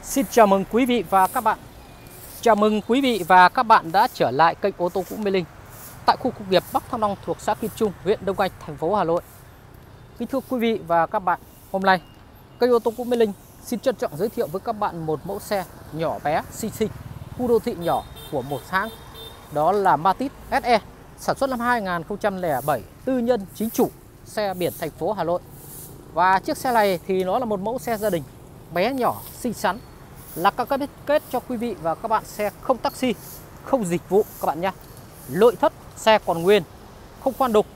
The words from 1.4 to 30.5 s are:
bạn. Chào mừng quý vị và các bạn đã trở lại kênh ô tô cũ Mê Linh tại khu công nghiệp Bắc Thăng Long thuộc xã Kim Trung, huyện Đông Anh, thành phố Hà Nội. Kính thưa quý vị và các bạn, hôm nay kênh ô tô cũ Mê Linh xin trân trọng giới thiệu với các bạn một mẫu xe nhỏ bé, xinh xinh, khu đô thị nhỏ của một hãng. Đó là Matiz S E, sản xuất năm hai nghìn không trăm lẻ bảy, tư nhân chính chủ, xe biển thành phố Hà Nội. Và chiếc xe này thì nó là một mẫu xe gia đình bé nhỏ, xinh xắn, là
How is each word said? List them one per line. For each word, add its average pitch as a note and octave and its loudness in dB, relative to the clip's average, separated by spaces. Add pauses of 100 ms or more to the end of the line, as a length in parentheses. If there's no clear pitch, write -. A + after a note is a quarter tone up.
bạn. G#3+ 2 (840)
Chào A3 6
mừng G#3+ 2
quý B3+ 2
vị A#3 0
và F3+ 10
các C4 2
bạn G3 4
đã G3 4
trở C3 0
lại D#3+ 4
kênh G3 -2
ô F3 -2
tô F#3 -4
cũ F#3+ -10
Mê G#3 -2
Linh F#3 0 (600)
tại - 4
khu B3 -2
công F#3+ -14
nghiệp F3 4 (100)
Bắc - -2
Thăng A#3 -4
Long G3+ -2 (100)
thuộc - -6
xã G#3+ -2
Kim A3 -4
Trung, G#3+ 0 (120)
huyện G3+ 0
Đông G3 -2
Anh, F#3+ 0 (140)
thành D3 -12
phố F3 0
Hà G3 2
Nội. E3 0 (1000)
Kính A#3 -6
thưa C4+ -4 (100)
quý B3+ -2
vị A3+ 0
và E3 4
các G#3+ -4
bạn, F3+ 0 (320)
hôm F#3+ -2
nay F#3+ 4 (580)
kênh B3 2
ô A#3 4
tô A3+ 0
cũ B3 -8
Mê A#3+ -2
Linh G#3+ 4 (300)
xin A#3 -6
trân B3+ -2
trọng A3+ -6
giới G3+ -2
thiệu A3+ -4
với E3 -6
các A#3 -6
bạn F3+ -4
một D#3 -2
mẫu G3+ -6
xe G3 -4 (300)
nhỏ D3 -2
bé, D#3+ 0 (100)
xinh - -8
xinh, - -2 (480)
khu B3 -2
đô A#3 4
thị A3 -4
nhỏ D#3 0 (280)
của C3+ -2
một C3+ -6
hãng. G3 -2 (640)
Đó D3+ 2
là F#3+ 2
Matiz F#3+ 0 (220)
S B3 -2
E, A#3 2 (380)
sản - -4
xuất C4+ -2
năm B3 -4
hai A#3+ 0
nghìn F3 -4
không G3+ -8
trăm G3 -2
lẻ C#3+ 0
bảy, C3+ 0 (240)
tư C4 0
nhân A#3 0 (100)
chính A3 -4
chủ, A#3 2 (360)
xe G3+ -4
biển E3+ -2
thành D#3+ -6
phố F3 -4
Hà F#3+ -4
Nội. F3 0 (720)
Và F#3 4
chiếc D4+ -4
xe B3+ -2
này G#3 4
thì F#3+ 0
nó F#3+ 0
là B3+ -2
một G#3+ -2
mẫu A3+ -4
xe A#3 -4
gia G#3 -2
đình E3+ -2 (500)
bé G3 0
nhỏ, G#3+ 0 (120)
xinh A#3 -6
xắn, G3+ -2 (560)
là F3+ 2